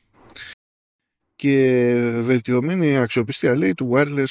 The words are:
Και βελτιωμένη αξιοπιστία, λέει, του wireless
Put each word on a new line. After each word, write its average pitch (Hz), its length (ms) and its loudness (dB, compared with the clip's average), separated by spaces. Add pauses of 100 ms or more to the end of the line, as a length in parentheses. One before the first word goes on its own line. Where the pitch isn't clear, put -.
(1300)
Και 127 600 2 (280)
βελτιωμένη 131 760 0
αξιοπιστία, 123 600 -2
λέει, 180 180 0
του 127 180 -6
wireless 143 380 0